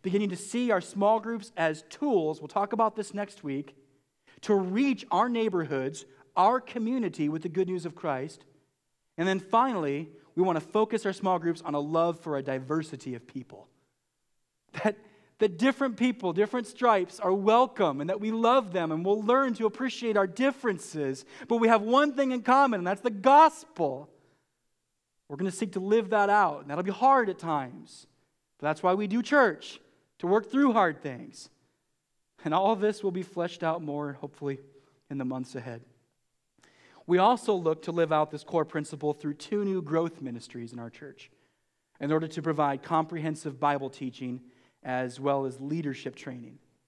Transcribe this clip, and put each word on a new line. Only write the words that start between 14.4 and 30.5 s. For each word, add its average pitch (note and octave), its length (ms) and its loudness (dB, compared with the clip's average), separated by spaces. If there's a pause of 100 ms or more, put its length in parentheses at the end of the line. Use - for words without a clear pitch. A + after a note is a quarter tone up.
That, G#3 140 0 (420)
that F#3 200 0
different C4 400 0
people, G#3 340 0
different G#3 340 -2
stripes G#3+ 540 0
are F#3 120 0
welcome, G3+ 680 2
and D3+ 100 -4
that G3 100 -4
we A3 120 -4
love A3+ 400 2
them E3+ 200 -2
and E3 120 -4
we'll G#3 180 0
learn B3 320 2
to A3 120 -4
appreciate A#3 500 -2
our G3 100 4
differences. F3 1000 -4 (240)
But A#3 100 2
we A3+ 100 6
have A3+ 140 6
one C4 320 4
thing C4 180 0
in B3 100 -2
common, B3+ 380 4
and F3 60 -2
that's F#3+ 160 -2
the B3 80 0
gospel. G3 1000 4 (1200)
We're C#3+ 80 -12
gonna F#3 140 -2
seek F#3 220 -6
to F#3+ 80 -4
live G3+ 300 2
that G#3 200 2
out, F3 320 2
and C#3+ 80 -14
that'll D#3 120 -2
be F#3+ 80 -2
hard B3+ 380 4
at F3+ 100 -6
times. C#3+ 680 -6 (520)
But D3 100 -4
that's D#3 140 -2
why F3+ 120 4
we G#3 120 -2
do G#3+ 160 0
church, B3+ 580 2 (400)
to F3 80 -4
work G#3+ 220 2